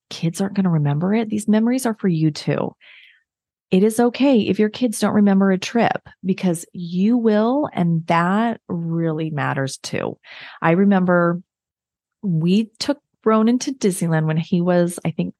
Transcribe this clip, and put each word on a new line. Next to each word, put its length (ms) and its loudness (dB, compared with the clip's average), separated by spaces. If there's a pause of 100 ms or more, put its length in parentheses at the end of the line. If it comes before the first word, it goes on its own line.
kids 300 -4
aren't 160 -6
gonna 140 0
remember 440 0
it, 160 -2
these 200 -4
memories 360 2
are 100 -2
for 120 -2
you 240 2
too. 420 -4 (1000)
It 100 4
is 180 2
okay 420 4
if 180 0
your 100 2
kids 300 -4
don't 160 0
remember 340 4
a 80 2
trip 500 -2 (160)
because 400 -2 (100)
you 440 0
will, 560 0
and 320 0
that 640 0
really 640 -4
matters 460 -4
too. 420 -8 (420)
I 100 2
remember 680 2 (800)
we 440 0 (120)
took 220 -4 (260)
Ronan 340 4
to 140 -8
Disneyland 540 0
when 100 0
he 240 0
was, 420 0
I 60 -4
think, 300 -4